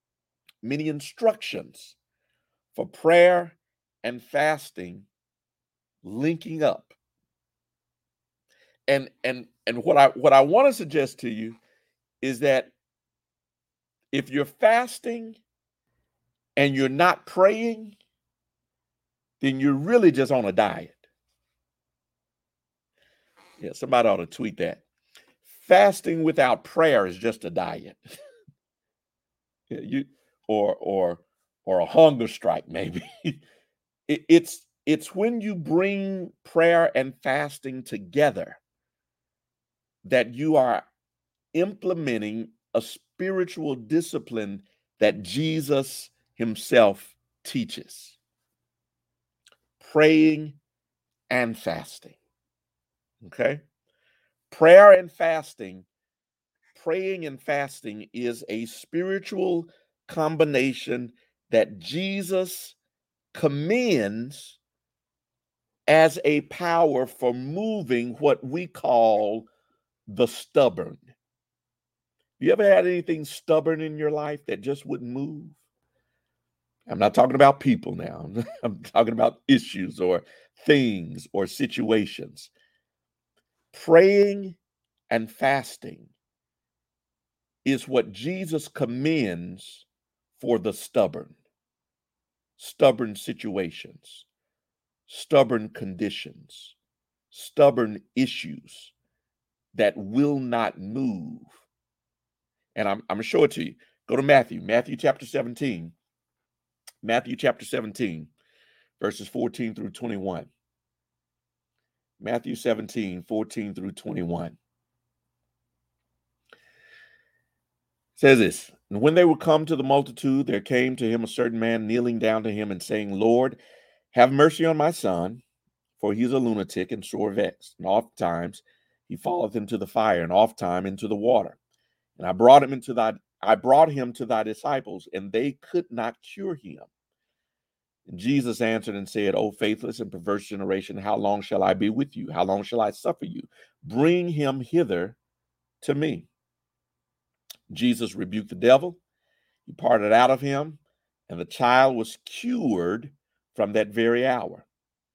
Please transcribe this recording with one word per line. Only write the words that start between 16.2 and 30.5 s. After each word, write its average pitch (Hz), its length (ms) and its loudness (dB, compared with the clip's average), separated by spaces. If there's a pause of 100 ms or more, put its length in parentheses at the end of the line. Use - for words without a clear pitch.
and 139 180 2
you're 135 140 0
not 160 360 0
praying, 220 680 0 (1500)
then 135 200 -2
you're 143 120 2
really 180 380 4
just 127 220 2
on 127 120 2
a 98 80 -2
diet. 92 420 0 (2750)
Yeah, 101 120 -10
somebody 123 360 2
ought 98 80 4
to 87 100 -6
tweet 110 320 -8
that. 85 240 -6 (840)
Fasting 180 560 4
without 143 400 2
prayer 143 420 2
is 90 100 -8
just 110 280 -6
a 87 60 -10
diet. 87 540 -8
<laughs> - 140 -20 (1500)
Yeah, - 100 -12
you, 139 240 -6 (440)
or, 104 320 0